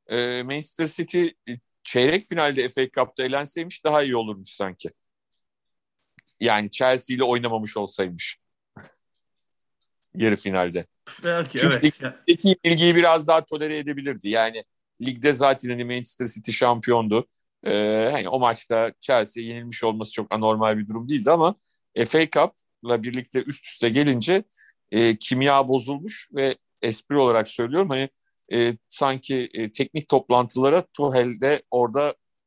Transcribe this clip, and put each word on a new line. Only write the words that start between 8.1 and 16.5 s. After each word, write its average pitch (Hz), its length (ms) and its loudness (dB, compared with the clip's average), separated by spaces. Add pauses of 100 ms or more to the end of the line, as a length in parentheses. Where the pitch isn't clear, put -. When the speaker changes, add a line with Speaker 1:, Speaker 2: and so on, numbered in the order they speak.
Speaker 1:
<laughs> - 1400 -20
Yarı 104 200 2
finalde. 90 500 -2 (380)
Speaker 2:
Belki, 170 340 -4
Speaker 1:
Çünkü 131 260 2
Speaker 2:
evet. 151 160 0 (300)
Speaker 1:
ligdeki 185 340 4
ilgiyi 170 320 4
biraz 165 320 4
daha 160 180 4
tolere 151 320 -6
edebilirdi. 139 520 -6
Yani 113 340 0 (420)
ligde 131 280 2
zaten 131 360 2
hani 120 160 -4
Manchester 123 400 -8
City - 260 -10